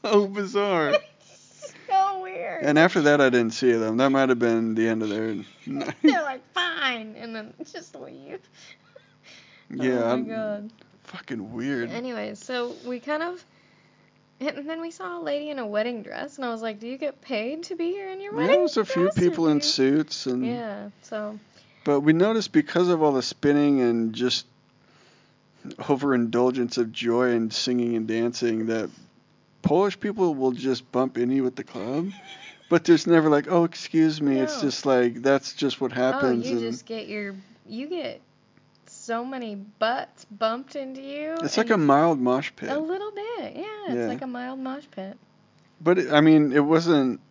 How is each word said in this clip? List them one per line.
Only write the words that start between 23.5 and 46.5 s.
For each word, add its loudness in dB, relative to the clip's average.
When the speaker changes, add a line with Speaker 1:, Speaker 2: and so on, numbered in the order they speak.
Speaker 1:
and 2
just -2
overindulgence 2
of -2
joy 2
and 0
singing -2
and -2
dancing -2
that -4
Polish 2
people 0
will 2
just -4
bump 0
into 0
you 2
at -2
the -10
club. -6
But 4
there's 6
never 6
like, 4
"Oh, 6
excuse 0
me." 2
It's 0
Speaker 2:
No. -6
Speaker 1:
just -2
like, 4
that's 2
just -2
what -2
happens, 0
Speaker 2:
Oh, -4
you -2
Speaker 1:
and -4
Speaker 2:
just -10
get -10
your, -8
you -12
get -8
so -8
many -10
butts -6
bumped -4
into -10
you -8
Speaker 1:
It's -2
like 2
Speaker 2:
and 4
Speaker 1:
a 2
mild 4
mosh 0
pit. -10
Speaker 2:
A -2
little -6
bit, -10
yeah. -12
It's -4
Speaker 1:
Yeah. -2
Speaker 2:
like -6
a -10
mild -10
mosh -10
pit. -12
Speaker 1:
But 4
it, -2
I 8
mean, 6